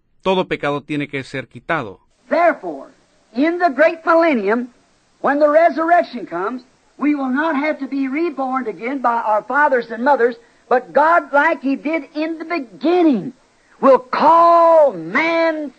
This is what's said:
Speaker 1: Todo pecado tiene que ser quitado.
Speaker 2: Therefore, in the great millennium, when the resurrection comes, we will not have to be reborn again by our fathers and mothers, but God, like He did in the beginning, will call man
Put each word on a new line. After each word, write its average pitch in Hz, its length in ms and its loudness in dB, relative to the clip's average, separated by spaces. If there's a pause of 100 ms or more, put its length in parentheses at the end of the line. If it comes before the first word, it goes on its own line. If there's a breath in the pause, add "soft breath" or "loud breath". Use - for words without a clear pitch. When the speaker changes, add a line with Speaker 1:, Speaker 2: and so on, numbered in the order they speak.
(220)
Speaker 1:
Todo 185 240 0
pecado 147 360 -4
tiene 143 260 -8
que 135 160 -8
ser 131 240 -12
quitado. 123 520 -8 (280)
Speaker 2:
Therefore, 190 600 -2 (440)
in 320 240 0
the 349 120 2
great 320 340 0
millennium, 254 640 0 (520)
when 277 180 -2
the 302 100 4
resurrection 320 800 2
comes, 220 360 -8 (340)
we 294 180 -2
will 269 160 -4
not 302 260 -2
have 294 220 -4
to 277 100 -10
be 269 200 -4
reborn 262 600 -4
again 226 320 -8
by 233 220 0
our 214 200 0
fathers 262 480 0
and 226 140 -8
mothers, 254 320 2 (320 soft breath)
but - 240 -2
God, 302 400 2
like 294 280 0
He 269 160 -4
did 285 380 -6
in 320 240 -6
the 320 60 -14
beginning, 294 880 -2 (500 soft breath)
will 254 160 6
call 330 920 4
man 311 880 -2